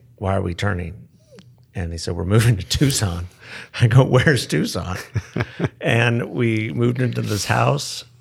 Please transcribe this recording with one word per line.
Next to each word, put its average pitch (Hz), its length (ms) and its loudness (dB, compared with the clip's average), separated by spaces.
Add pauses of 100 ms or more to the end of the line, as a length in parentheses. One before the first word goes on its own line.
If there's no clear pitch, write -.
(160)
why 98 200 -2
are 98 60 -2
we 90 120 -4
turning?" 90 540 -6 (640)
And 85 180 -6
they 85 60 -8
said, 90 160 -6
"We're 87 100 -4
moving 110 320 4
to 90 80 -6
Tucson." 92 640 -2 (260)
<laughs> - 280 -10
I 117 80 4
go, 135 160 8
"Where's 127 420 4
Tucson?" 98 500 -4 (460)
<laughs> - 380 -6
And 120 500 0
we 110 420 -2
moved 120 300 0
into 120 180 -2
this 107 260 -4
house, 120 580 0 (160)